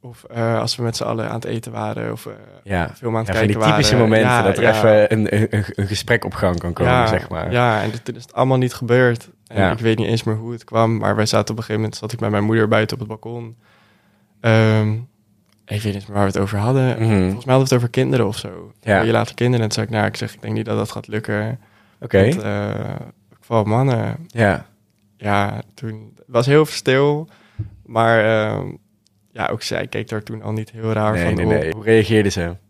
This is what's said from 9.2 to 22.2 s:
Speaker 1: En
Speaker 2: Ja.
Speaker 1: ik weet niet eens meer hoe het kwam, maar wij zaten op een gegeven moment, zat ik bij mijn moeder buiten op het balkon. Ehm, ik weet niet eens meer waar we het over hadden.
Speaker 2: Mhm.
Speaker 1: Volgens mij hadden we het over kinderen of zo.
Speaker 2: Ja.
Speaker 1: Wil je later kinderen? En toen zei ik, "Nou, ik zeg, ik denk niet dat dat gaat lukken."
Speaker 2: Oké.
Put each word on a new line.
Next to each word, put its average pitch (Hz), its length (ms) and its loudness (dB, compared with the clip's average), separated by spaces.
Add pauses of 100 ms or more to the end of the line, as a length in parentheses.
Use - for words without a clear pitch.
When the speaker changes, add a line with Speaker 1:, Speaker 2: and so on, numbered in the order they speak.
Speaker 1:
En 110 160 -4
Speaker 2:
Ja. 90 100 4
Speaker 1:
ik 117 60 -4
weet 113 200 0
niet 110 100 -2
eens 113 160 0
meer 110 120 -2
hoe 113 160 -10
het 117 120 -14
kwam, 113 320 0
maar 104 200 0
wij 110 100 2
zaten 104 240 0
op 113 80 -4
een 110 60 -8
gegeven 107 160 -4
moment, 107 160 -4
zat 110 160 -10
ik 117 60 -10
bij 104 120 -2
mijn 104 140 0
moeder 110 240 2
buiten 110 320 0
op 104 80 -10
het - 0 - (120)
balkon. 117 360 -14 (840)
Ehm, 110 520 4 (720)
ik 104 180 -6
weet - 20 -10
niet 101 100 -2
eens 98 120 -10
meer 101 100 -8
waar 101 100 4
we 98 60 0
het - 80 -2
over 101 180 -2
hadden. 131 260 2
Speaker 2:
Mhm. 123 120 0 (260)
Speaker 1:
Volgens 92 220 -2
mij 131 100 4
hadden - 20 6
we 135 60 6
het 131 100 2
over 120 160 2
kinderen 131 380 0
of 104 120 -4
zo. 92 420 -14
Speaker 2:
Ja. 104 160 2
Speaker 1:
Wil 87 100 4
je 110 60 2
later 110 220 0
kinderen? 123 300 2
En 107 60 -2
toen - 120 -6
zei 104 40 -4
ik, 117 60 -8
"Nou, 107 140 0
ik 110 100 -6
zeg, - 180 -8
ik - 80 -20
denk 110 120 -6
niet 107 100 -4
dat 107 120 -4
dat 107 140 -4
gaat - 180 -12
lukken." 107 520 -6 (400)
Speaker 2:
Oké. - 280 2